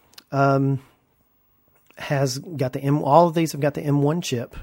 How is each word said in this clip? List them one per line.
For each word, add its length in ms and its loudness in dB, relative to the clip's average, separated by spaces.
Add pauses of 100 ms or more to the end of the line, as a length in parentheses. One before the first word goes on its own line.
(320)
um, 480 2 (1160)
has 400 -2
got 340 -6
the 80 -8
M, 220 0
all 260 6
of 60 -4
these 180 0
have 80 -8
got 140 -2
the 80 -8
M 180 0
one 220 0
chip 400 -8